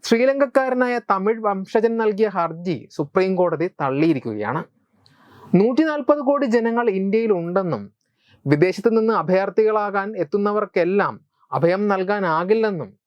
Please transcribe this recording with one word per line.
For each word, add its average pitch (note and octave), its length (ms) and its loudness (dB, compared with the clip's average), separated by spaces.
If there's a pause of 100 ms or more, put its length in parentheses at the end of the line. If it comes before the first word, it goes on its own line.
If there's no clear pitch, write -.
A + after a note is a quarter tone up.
ശ്രീലങ്കക്കാരനായ B3+ 920 2 (140)
തമിഴ് G#3 340 0
വംശജൻ G#3 540 0
നൽകിയ G#3+ 300 0
ഹർജി E3+ 500 -4 (140)
സുപ്രീം F#3 440 0
കോടതി F3 320 0 (100)
തള്ളിയിരിക്കുകയാണ്. C3+ 840 -2 (920)
നൂറ്റിനാൽപത് D4 680 2
കോടി C#4 260 0
ജനങ്ങൾ A#3 440 0
ഇന്ത്യയിൽ G3 420 0
ഉണ്ടെന്നും E3+ 500 -2 (640)
വിദേശത്ത് F3+ 460 2
നിന്ന് A3 220 2
അഭയാർത്ഥികളാകാൻ G3 920 0 (100)
എത്തുന്നവർക്കെല്ലാം G3 960 -2 (380)
അഭയം E3+ 360 0
നൽകാനാകില്ലെന്നും F#3+ 1000 0 (180)